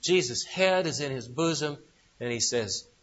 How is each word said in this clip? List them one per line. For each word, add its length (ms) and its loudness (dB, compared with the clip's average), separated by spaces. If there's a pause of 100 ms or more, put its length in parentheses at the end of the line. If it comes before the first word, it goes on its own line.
Jesus 420 2
head 420 2
is 140 -2
in 120 -2
his 160 -6
bosom, 500 0 (420)
and 100 -4
he 100 -2
says, 460 0 (160)